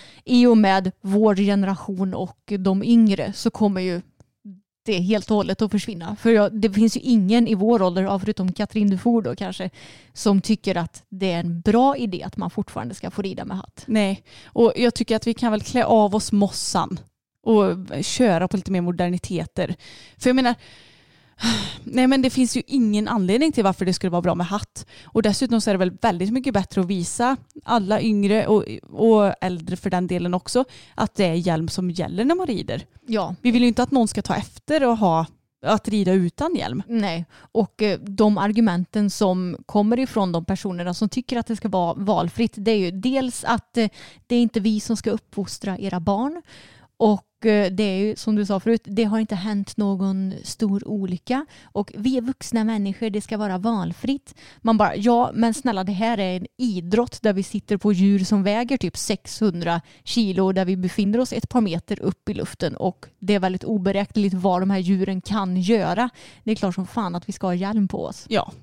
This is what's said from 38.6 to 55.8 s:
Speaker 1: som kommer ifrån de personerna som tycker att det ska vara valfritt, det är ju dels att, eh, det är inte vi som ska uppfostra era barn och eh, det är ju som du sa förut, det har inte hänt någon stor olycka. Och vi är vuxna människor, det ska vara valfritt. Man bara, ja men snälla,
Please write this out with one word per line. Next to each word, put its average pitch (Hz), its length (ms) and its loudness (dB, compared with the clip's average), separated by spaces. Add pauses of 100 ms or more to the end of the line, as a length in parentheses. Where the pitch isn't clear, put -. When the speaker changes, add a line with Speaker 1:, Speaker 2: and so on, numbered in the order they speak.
Speaker 1:
som 185 460 0 (100)
kommer 214 320 2
ifrån 202 340 -2
de 170 120 -2
personerna 180 500 -4
som 214 140 -2
tycker - 280 -4
att 226 100 -4
det 226 100 -4
ska 208 120 -4
vara 180 260 0
valfritt, 196 600 -2
det 214 140 -2
är 220 80 2
ju 180 120 0
dels 247 540 -4
att, - 320 -4
eh, 220 120 2 (380)
det 240 100 0
är 240 60 4
inte 226 180 0
vi 214 200 0
som 226 160 -4
ska - 140 -4
uppfostra 196 680 -6
era 185 220 -4
barn 247 420 -2 (560)
och 214 240 2 (220)
eh, 208 280 4
det 196 100 -2
är 190 160 0
ju 208 180 -2
som 214 180 -2
du 202 120 0
sa 196 140 0
förut, 226 240 0
det 214 200 -2
har 214 140 0
inte 220 160 -2
hänt 202 420 -4
någon 190 580 -2 (100)
stor 202 440 -4
olycka. 208 580 -4 (180)
Och - 320 -8
vi 262 200 0
är 247 40 0
vuxna 226 440 -4
människor, 214 460 -2
det 208 100 -4
ska 214 180 -8
vara 196 200 -4
valfritt. 196 760 -4 (240)
Man 226 180 2
bara, 202 200 2
ja 240 380 2
men 226 200 2
snälla, 202 300 -2